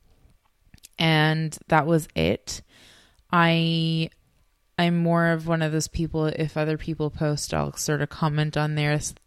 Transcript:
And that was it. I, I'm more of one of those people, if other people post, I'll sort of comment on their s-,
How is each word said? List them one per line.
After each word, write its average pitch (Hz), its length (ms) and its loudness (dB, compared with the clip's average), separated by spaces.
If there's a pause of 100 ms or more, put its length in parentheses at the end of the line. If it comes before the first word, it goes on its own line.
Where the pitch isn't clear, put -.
(1000)
And 156 580 2 (120)
that 156 180 4
was 165 280 2
it. - 480 -2 (680)
I, 165 800 2 (680)
I'm 175 200 2
more 170 300 2
of 160 180 0
one 165 160 0
of 156 100 0
those 156 160 -2
people, 160 380 -2
if 156 300 -4
other 156 220 0
people 151 320 -4
post, 147 440 -4
I'll 147 200 -2
sort 147 280 -2
of 143 80 -2
comment 151 460 -2
on 151 200 0
their 147 160 0
s-, - 220 -4 (120)